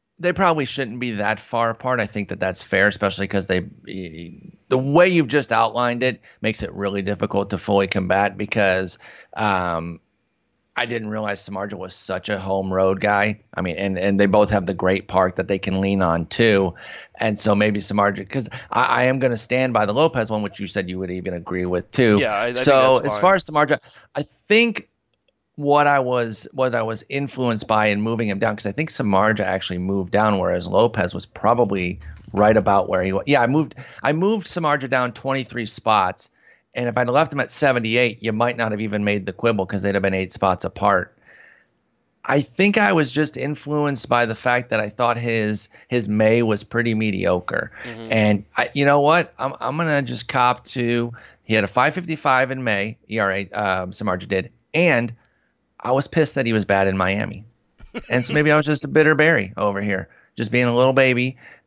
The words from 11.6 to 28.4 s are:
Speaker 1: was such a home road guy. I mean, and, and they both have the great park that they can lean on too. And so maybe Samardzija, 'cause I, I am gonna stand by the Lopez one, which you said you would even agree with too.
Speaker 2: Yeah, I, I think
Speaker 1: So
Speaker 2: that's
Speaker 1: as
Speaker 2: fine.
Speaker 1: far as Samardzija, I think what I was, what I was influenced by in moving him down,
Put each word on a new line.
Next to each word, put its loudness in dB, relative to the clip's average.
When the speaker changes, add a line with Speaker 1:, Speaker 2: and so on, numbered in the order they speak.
Speaker 1:
was -12
such -8
a -4
home -4
road 2
guy. 0
I -4
mean, -4
and, -4
and 2
they 6
both 4
have 0
the -2
great -2
park 2
that -4
they -2
can -4
lean 0
on 0
too. 2
And -2
so 0
maybe 0
Samardzija, -2
'cause -6
I, 2
I 0
am 2
gonna 0
stand -2
by 2
the 0
Lopez 0
one, -2
which -8
you -8
said -4
you -6
would -6
even -6
agree -6
with -4
too. 6
Speaker 2:
Yeah, 0
I, -2
I 0
think -4
Speaker 1:
So 6
Speaker 2:
that's 0
Speaker 1:
as -2
Speaker 2:
fine. -4
Speaker 1:
far 4
as -6
Samardzija, 0
I -2
think 0
what 4
I 4
was, -2
what 0
I 0
was -6
influenced -4
by 4
in 2
moving -2
him -2
down, 0